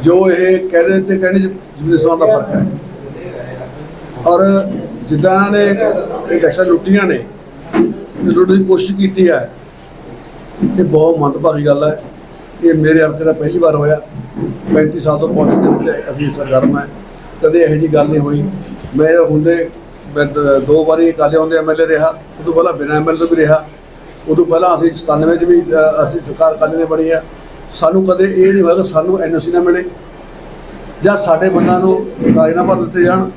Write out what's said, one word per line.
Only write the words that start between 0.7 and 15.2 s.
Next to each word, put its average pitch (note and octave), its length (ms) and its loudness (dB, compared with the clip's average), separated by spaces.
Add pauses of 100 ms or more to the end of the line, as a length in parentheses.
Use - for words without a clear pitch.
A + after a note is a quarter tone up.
ਰਹੇ F#3+ 180 2
ਤੇ F#3+ 160 -2
ਕਹਿਣੇ F#3 220 2
'ਚ F#3+ 40 0
ਜ਼ਮੀਨ E3 520 -4
ਅਸਮਾਨ E3 240 2
ਦਾ D#3+ 60 2
ਫਰਕ D#3+ 240 2
ਹੈ। - 160 0 (1600)
ਔਰ F#3+ 440 2 (380)
ਜਿੱਦਾਂ D#3 240 2
ਇਹਨਾਂ G3+ 180 2
ਨੇ G3+ 140 4 (720)
ਇਲੈਕਸ਼ਨ F3 300 2
ਲੁੱਟੀਆਂ F#3+ 380 2
ਨੇ, E3 140 0
ਤੇ - 1040 -6
ਲੁੱਟਣ F#3 340 4
ਦੀ F#3+ 60 2
ਕੋਸ਼ਿਸ਼ F#3 320 0
ਕੀਤੀ F#3+ 340 2
ਹੈ, D3 220 -2 (1300)
ਇਹ F3 40 4
ਬਹੁਤ D#3 340 2
ਮੰਦਭਾਗੀ D3 480 -2
ਗੱਲ C#3+ 180 2
ਹੈ। D3+ 200 -2 (600)
ਇਹ E3 100 4
ਮੇਰੇ D#3 300 4
ਹਲਕੇ D3+ 200 -2
ਦਾ D#3 100 2
ਪਹਿਲੀ D#3 260 -2
ਵਾਰ D#3 160 2
ਹੋਇਆ। D3+ 260 0 (760)
ਪੈਂਤੀ D#3 240 0
ਸਾਲ D3+ 200 -2
ਤੋਂ D#3 100 -2